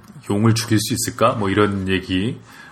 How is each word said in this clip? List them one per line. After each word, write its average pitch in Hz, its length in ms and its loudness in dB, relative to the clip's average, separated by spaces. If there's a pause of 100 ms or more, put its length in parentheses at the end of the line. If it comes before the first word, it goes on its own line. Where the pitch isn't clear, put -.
(300)
용을 107 260 4
죽일 110 220 0
수 - 160 -4
있을까? 117 420 0
뭐 101 140 -2
이런 101 380 2
얘기는 92 500 -2 (340)